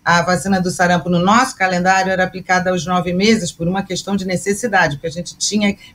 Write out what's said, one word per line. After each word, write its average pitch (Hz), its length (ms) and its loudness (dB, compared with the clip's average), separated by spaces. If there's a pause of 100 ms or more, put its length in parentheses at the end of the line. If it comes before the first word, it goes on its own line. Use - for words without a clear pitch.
a 170 200 2
vacina 180 360 0
do 180 120 -2
sarampo 180 400 0
no 175 80 2
nosso 202 360 2
calendário 185 560 2
era 185 140 0
aplicada 185 460 -2
aos 180 160 -2
nove 180 260 0
meses 190 400 2
por 170 160 -4
uma 190 140 -2
questão 196 340 -4
de 185 80 -4
necessidade, 185 720 0
porque 165 120 -8
a - 20 -8
gente 175 260 -10
tinha 202 400 -2 (180)